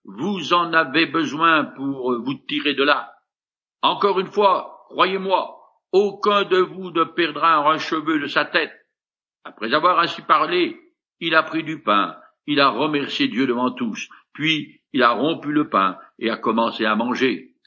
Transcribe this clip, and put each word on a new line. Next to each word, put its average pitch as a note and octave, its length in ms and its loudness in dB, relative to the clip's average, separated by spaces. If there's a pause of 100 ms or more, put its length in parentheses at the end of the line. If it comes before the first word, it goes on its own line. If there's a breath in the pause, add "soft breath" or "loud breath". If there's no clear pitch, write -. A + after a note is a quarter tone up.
Vous D3+ 480 -4
en E3+ 200 0
avez D#3+ 320 2
besoin D3+ 600 2
pour C3 580 -4
vous C3+ 100 -4
tirer D3 400 -4
de C3+ 100 0
là. C#3+ 300 0 (680)
Encore F3+ 360 0
une E3+ 120 -4
fois, - 580 0
croyez-moi, F#3 680 -2 (360)
aucun G3+ 540 2
de F3+ 120 0
vous F3+ 320 -2
ne E3 140 0
perdra D#3 680 2
un D#3 60 2
cheveu D#3 420 -2
de D3 80 -6
sa D3 180 0
tête. D#3+ 280 -2 (720)
Après A2 300 -8
avoir E3 260 2
ainsi E3+ 240 -2
parlé, D#3+ 560 0 (400)
il B2+ 160 -2
a - 80 4
pris D#3+ 200 -4
du D3+ 200 -8
pain, G2+ 340 2 (300 soft breath)
il C#3+ 120 0
a C#3 100 6
remercié C#3 580 -2
Dieu A#2+ 180 0
devant B2 260 0
tous, A#2 360 -8 (260 loud breath)
puis D3+ 480 -4 (120)
il B2+ 100 2
a A#2+ 80 6
rompu C#3+ 400 -2
le D3 180 0
pain F#2+ 280 2 (220 loud breath)
et A2 100 -2
a A2+ 80 -4
commencé A2+ 480 0
à G#2+ 100 2
manger. A#2+ 600 -2 (100)